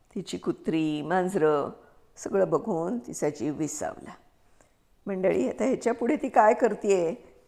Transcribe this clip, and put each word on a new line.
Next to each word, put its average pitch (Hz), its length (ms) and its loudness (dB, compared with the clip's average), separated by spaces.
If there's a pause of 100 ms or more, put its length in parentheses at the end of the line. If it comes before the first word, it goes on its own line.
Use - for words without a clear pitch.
(140)
तिची 202 240 -8
कुत्री, 156 640 -2
मांजरं, 156 680 2 (460)
सगळं 190 340 0
बघून 175 480 -2
तिचा 170 300 -4
जीव 147 260 -4
विसावला. - 560 -8 (960)
मंडळी, 190 420 0
आता - 160 -4
ह्याच्या 226 300 0
पुढे 240 220 0
ती 269 120 -4
काय 226 260 6
करतेय 196 600 2 (340)